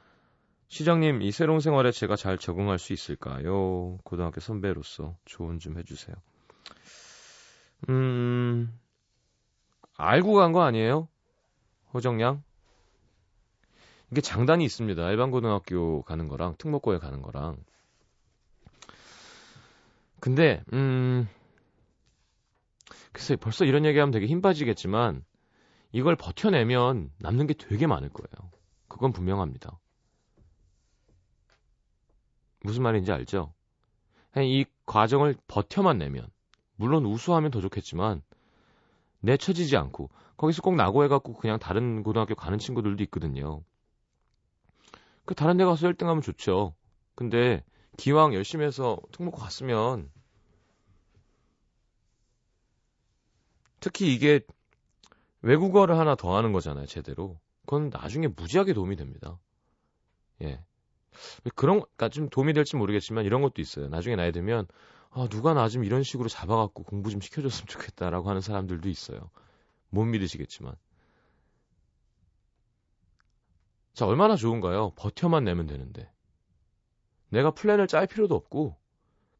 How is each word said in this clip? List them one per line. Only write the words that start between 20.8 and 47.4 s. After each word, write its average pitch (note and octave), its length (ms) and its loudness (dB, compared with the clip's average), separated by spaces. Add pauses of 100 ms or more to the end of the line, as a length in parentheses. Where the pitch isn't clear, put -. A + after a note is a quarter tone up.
글쎄, - 240 -2
벌써 - 280 -2
이런 D3 220 4
얘기하면 C#3+ 240 4
되게 G#2+ 160 2
힘 E3 160 0
빠지겠지만 A2+ 800 0 (680)
이걸 C#3+ 240 2
버텨내면 B2 1000 2
남는 A#2+ 280 0
게 D3 80 0
되게 A2+ 320 -2
많을 C#2+ 240 -2
거예요. - 400 -18 (380)
그건 A#2+ 240 -2
분명합니다. F#2 680 -4 (2750)
무슨 A2 220 -4
말인지 G#2+ 300 2
알죠? D2+ 420 -4 (800)
그냥 C3+ 160 2
이 C3+ 180 2 (200)
과정을 C3 500 2 (100)
버텨만 D#3+ 520 0
내면, C#2 300 -6 (480)
물론 C3 300 0
우수하면 D3+ 440 0
더 A#2+ 100 -4
좋겠지만 F#2 640 -4 (1000)
내쳐지지 C#3+ 560 2
않고 C#2 340 -4 (260)
거기서 D#3+ 260 0
꼭 F#3 140 2
낙오해갖고 C3 580 2
그냥 A2 240 -4
다른 A2 440 -2
고등학교 G#2+ 320 -2
가는 G2 240 -6
친구들도 G#2 460 -4
있거든요. D2+ 580 -6 (1600)
그 F#2 100 -6
다른 E3+ 220 4
데 F#3 80 8
가서 E3+ 240 4
일 F3 60 2
등 F3 140 -2
하면 D#3+ 140 2
좋죠. F#2+ 520 -2 (400)
근데 A#2 500 2 (320)